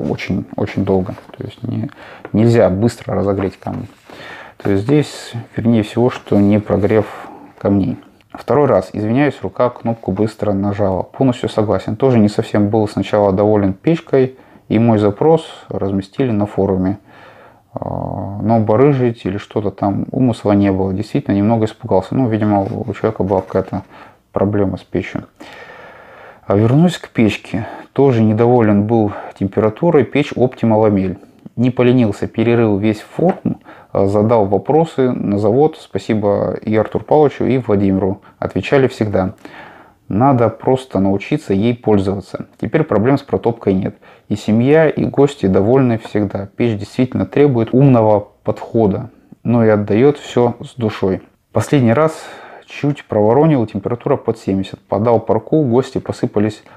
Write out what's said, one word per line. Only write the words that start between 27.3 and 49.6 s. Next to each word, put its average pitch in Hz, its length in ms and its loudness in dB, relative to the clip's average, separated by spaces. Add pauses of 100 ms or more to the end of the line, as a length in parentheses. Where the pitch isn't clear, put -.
Тоже 131 300 4
недоволен 110 600 4
был 107 280 0 (260)
температурой. 110 680 0
Печь - 280 -4
Optima 117 420 0
ламель. 101 440 2 (380)
Не 123 140 0
поленился, 123 560 2
перерыл 110 520 0
весь 107 220 0
форум, - 600 -4 (320)
а, 98 140 2
задал 107 400 2
вопросы 127 680 0
на - 260 -2
завод. 127 420 2
Спасибо 104 800 -2
и 107 160 -4
Артуру - 280 -2
Павловичу, 143 400 2
и 123 140 0
Владимиру. 98 640 0 (160)
Отвечали 131 500 0
всегда. 98 460 -2 (760)
Надо 120 400 2
просто - 500 -4
научиться 98 560 -2
ей 113 200 0
пользоваться. 101 720 -2 (140)
Теперь 156 220 -2
проблем 127 360 2
с - 40 -6
протопкой 107 500 -2
нет. 98 240 -2 (320)
И 107 80 -4
семья, 135 520 2
и - 160 -2
гости - 420 0
довольны 113 520 2
всегда. 98 580 -6
Печь 113 220 0
действительно 104 460 -4
требует 127 480 2
умного 117 560 4 (140)
подхода, 113 680 -2 (340)
но 117 200 2